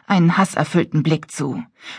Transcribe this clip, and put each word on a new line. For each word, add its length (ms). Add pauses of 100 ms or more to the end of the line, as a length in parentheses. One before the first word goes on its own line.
einen 320
hasserfüllten 640
Blick 300
zu, 320 (360)